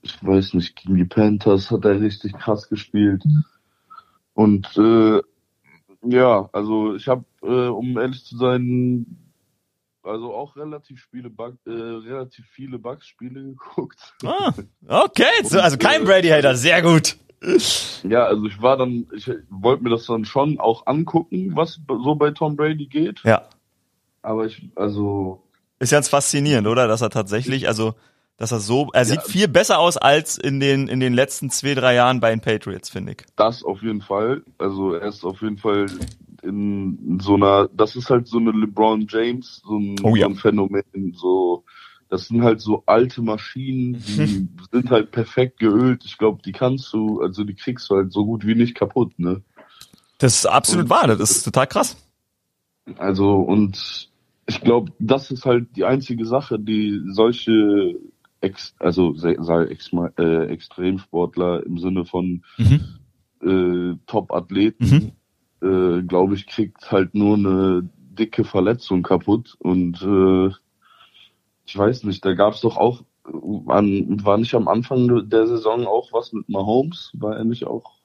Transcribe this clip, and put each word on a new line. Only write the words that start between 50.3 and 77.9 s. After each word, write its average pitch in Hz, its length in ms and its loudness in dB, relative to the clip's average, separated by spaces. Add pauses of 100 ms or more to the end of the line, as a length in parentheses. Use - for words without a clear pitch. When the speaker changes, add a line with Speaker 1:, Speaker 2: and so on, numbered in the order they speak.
Speaker 2:
ist - 100 -2
absolut 147 400 2
Speaker 1:
Und - 40 -6
Speaker 2:
wahr, - 180 4
das 110 240 2
ist - 120 -2
total - 240 2
krass. - 280 -2 (1000)
Speaker 1:
Also, 98 420 2
und 98 720 -2 (380)
ich - 140 -6
glaub, 120 280 2 (100)
das 135 320 0
ist 127 140 -10
halt 120 300 0
die 95 100 0
einzige 123 400 -2
Sache, 123 340 -2
die 104 480 -2
solche 104 880 2 (460)
Ex-, - 360 -8
also 85 380 2
se-, 85 240 0
sei 85 260 2
Ex-, - 240 -14 (300)
äh, 82 280 2
Extremsportler 87 1160 -4
im 87 140 -8
Sinne 92 260 -4
von, 90 380 -6 (140)
Speaker 3:
Mhm. 120 240 4 (600)
Speaker 1:
äh, 90 640 0
Top-Athleten 98 840 -2
Speaker 3:
Mhm. 147 240 4 (500)
Speaker 1:
Äh, 92 420 2
glaub 92 300 2
ich, 98 140 -8
kriegt - 440 -6
halt 98 240 0
nur 104 220 4
eine 95 600 0
dicke - 460 -4
Verletzung 98 600 0
kaputt. 101 560 0
Und, 90 420 -2
äh, 95 520 4 (1120)
ich - 120 -12
weiß 113 260 0
nicht, 98 220 -6
da 95 80 2
gab's 101 280 2
doch 113 160 -2
auch, 120 240 0 (260)
äh, 80 440 -8
an, 101 520 0
war 104 140 2
nicht 117 180 -2
am 104 120 0
Anfang 120 640 0
der 113 180 4
Saison 117 400 -2
auch 110 260 -2
was 117 200 -4
mit 110 160 -10
Mahomes? 113 640 -2
War 110 240 -6
er 110 60 -8
nicht 117 220 -4
auch - 260 -10 (140)